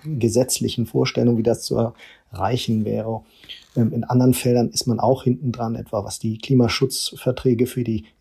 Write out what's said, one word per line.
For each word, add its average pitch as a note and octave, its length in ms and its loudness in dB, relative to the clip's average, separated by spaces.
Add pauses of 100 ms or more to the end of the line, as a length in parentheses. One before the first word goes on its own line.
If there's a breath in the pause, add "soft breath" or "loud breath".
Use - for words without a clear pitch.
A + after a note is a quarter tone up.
gesetzlichen A#2+ 800 0
Vorstellungen, A#2+ 520 2
wie A2 60 0
das A2+ 180 0
zu A2+ 300 -2 (400 loud breath)
erreichen G#2+ 520 -2
wäre. A2 380 -4 (540 loud breath)
Ähm, A2+ 160 2
in A#2+ 100 -2
anderen B2+ 320 4
Feldern A#2+ 360 2
ist - 180 -4
man A2+ 100 0
auch C3 240 2
hinten B2+ 300 0
dran, A#2 240 -6
etwa G#2+ 280 -6
was G2+ 140 -12
die A2 200 -4
Klimaschutzverträge B2 1300 0
für B2 180 -4
die A2+ 220 -4 (140 loud breath)